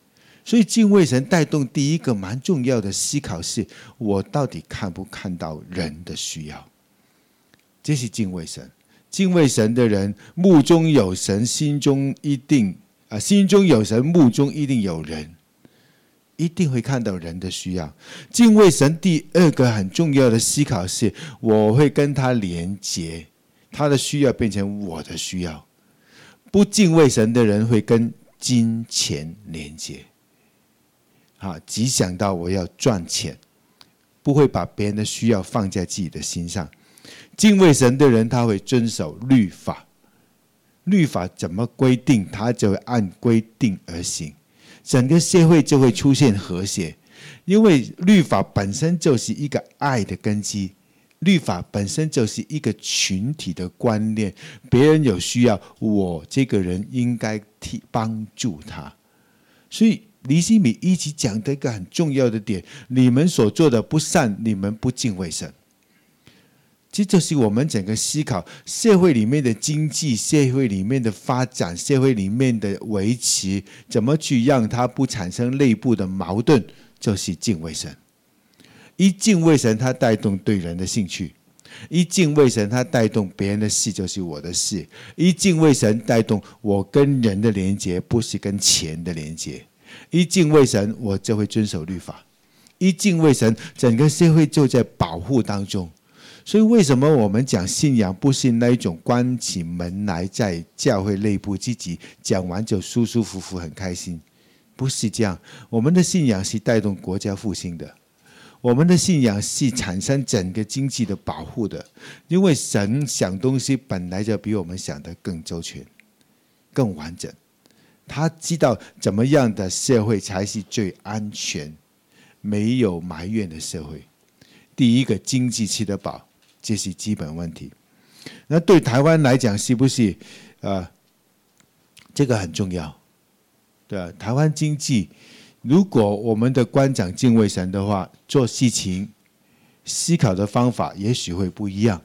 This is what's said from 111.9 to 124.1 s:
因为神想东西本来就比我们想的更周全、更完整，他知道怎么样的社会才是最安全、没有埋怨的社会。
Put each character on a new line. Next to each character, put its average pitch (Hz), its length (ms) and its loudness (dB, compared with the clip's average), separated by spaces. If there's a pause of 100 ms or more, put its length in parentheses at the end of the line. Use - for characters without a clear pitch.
因 175 140 2
为 185 140 4
神 117 500 -2
想 98 320 -4
东 131 220 -2
西 135 180 -2
本 90 320 -8
来 95 140 -6
就 107 120 -2
比 104 200 -6
我 98 80 -4
们 87 120 -12
想 76 280 -12
的 85 180 -14
更 82 220 -10
周 85 180 -10
全、 - 240 -16 (880)
更 117 220 0
完 78 200 -14
整， - 160 -14 (760)
他 151 200 -4
知 - 300 -6
道 131 220 2 (200)
怎 101 140 -2
么 104 100 0
样 131 300 4
的 92 160 -6
社 117 340 2
会 107 160 0
才 95 240 -6
是 104 200 -6
最 95 400 -6
安 104 280 -8
全、 78 400 -10 (680)
没 104 360 -2
有 95 220 0
埋 85 280 -12
怨 107 200 -4
的 78 120 -14
社 80 240 -12
会。 73 200 -16 (720)